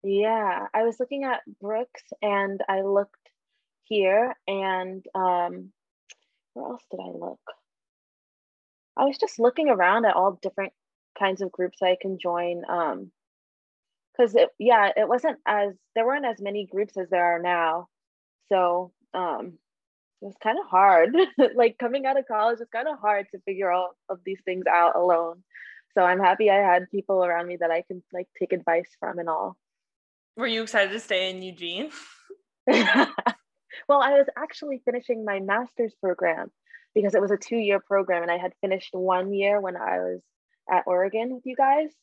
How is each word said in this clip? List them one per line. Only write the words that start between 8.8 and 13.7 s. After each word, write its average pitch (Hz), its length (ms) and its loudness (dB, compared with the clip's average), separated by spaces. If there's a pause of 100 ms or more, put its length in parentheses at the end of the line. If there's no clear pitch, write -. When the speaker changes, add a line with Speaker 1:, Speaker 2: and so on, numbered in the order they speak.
Speaker 1:
I - 100 2
was 277 120 -2
just - 200 -6
looking 247 300 2
around 208 360 4
at 202 100 4
all 190 180 2 (100)
different 196 300 -8 (460)
kinds 190 240 0
of 180 100 -6
groups 185 300 -4
I 185 180 2
can 190 180 -6
join, 175 500 -4
um, 120 440 -4 (1040)